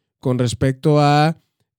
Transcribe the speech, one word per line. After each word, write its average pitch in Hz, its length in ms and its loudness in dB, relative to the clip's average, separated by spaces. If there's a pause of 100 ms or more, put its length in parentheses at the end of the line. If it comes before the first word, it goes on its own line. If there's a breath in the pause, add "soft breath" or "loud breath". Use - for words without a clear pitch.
(200)
con 127 200 -4
respecto 135 640 -2
a, 147 360 0 (420)